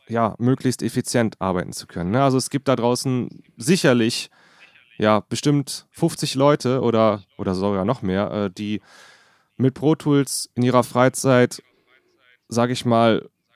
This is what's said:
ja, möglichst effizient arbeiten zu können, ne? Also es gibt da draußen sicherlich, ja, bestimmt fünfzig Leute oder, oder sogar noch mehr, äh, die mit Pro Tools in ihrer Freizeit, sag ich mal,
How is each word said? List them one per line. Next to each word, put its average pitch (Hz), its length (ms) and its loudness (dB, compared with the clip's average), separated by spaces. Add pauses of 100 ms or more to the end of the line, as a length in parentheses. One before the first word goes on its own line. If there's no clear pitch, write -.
ja, 113 300 -2
möglichst 127 440 0
effizient 117 580 -2
arbeiten 92 320 -4
zu - 140 -14
können, 87 240 -6
ne? 123 120 2
Also 131 140 4
es 127 140 -2
gibt 135 180 -4
da 131 80 2
draußen 123 640 -2 (140)
sicherlich, 123 720 2 (720)
ja, 107 220 2
bestimmt 143 720 -2
fünfzig - 420 -4
Leute 135 480 2
oder, 110 400 2 (160)
oder 98 160 -2
sogar 95 300 -2
noch 123 180 -2
mehr, 95 280 -2
äh, 101 200 -4
die 104 320 -8 (720)
mit 131 180 0
Pro 151 200 0
Tools - 600 -2
in 120 100 -2
ihrer 123 180 4
Freizeit, 123 800 2 (840)
sag 117 220 0
ich 127 140 -6
mal, 117 440 2 (280)